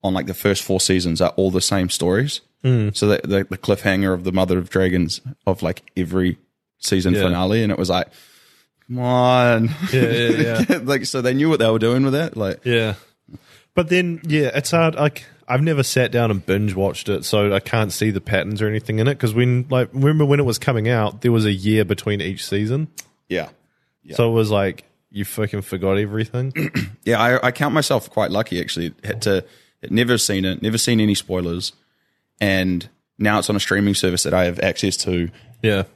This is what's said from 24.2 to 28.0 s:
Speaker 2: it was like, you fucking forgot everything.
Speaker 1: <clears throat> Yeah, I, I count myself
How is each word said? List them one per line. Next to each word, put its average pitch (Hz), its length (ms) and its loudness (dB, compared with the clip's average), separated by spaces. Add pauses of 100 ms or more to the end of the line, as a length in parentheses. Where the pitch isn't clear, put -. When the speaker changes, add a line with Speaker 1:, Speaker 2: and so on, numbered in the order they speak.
Speaker 2:
it 117 40 0
was 110 180 2
like, 98 320 -2 (280)
you 101 140 -6
fucking 104 380 -4
forgot 95 340 -2
everything. 110 560 -4
Speaker 1:
<clears throat> - 520 -6
Yeah, 110 160 0
I, 123 260 2
I 123 40 2
count 143 220 -2
myself 143 360 0